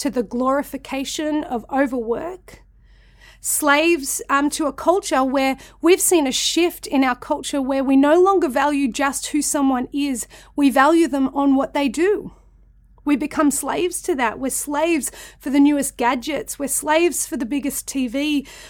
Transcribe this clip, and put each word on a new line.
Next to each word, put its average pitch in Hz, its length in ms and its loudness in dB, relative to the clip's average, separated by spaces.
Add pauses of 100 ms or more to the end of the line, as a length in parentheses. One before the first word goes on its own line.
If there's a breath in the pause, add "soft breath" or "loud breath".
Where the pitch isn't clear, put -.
to 285 80 -4
the 240 140 -2
glorification 277 1200 -4
of - 260 -6
overwork. 262 920 -4 (800 soft breath)
Slaves, 294 880 0
um, 277 200 2
to 311 160 -2
a 262 60 -2
culture 330 500 0
where 269 360 0 (240 loud breath)
we've 349 180 6
seen 311 260 4
a 262 60 0
shift - 540 0
in 269 180 2
our 254 100 0
culture 285 460 -4
where 269 240 -2
we 269 100 2
no 285 240 6
longer 359 300 4
value 277 420 0
just 269 360 -4
who 294 160 -2
someone 269 500 0
is. 277 340 -4 (300 loud breath)
We 277 140 4
value 302 360 6
them 269 280 0
on 277 200 4
what 269 200 0
they 285 160 0
do. 349 420 -2 (720)
We 285 120 2
become 294 340 0
slaves 302 520 -4
to 349 140 -2
that. 233 220 -2
We're 262 120 -4
slaves 302 600 -2 (280 loud breath)
for - 100 -10
the 277 120 4
newest 285 360 2
gadgets. 254 640 -4
We're 277 100 -6
slaves 311 580 0
for - 120 -8
the 233 80 -4
biggest - 420 -6
T 262 180 -4
V. 277 400 -2 (240 loud breath)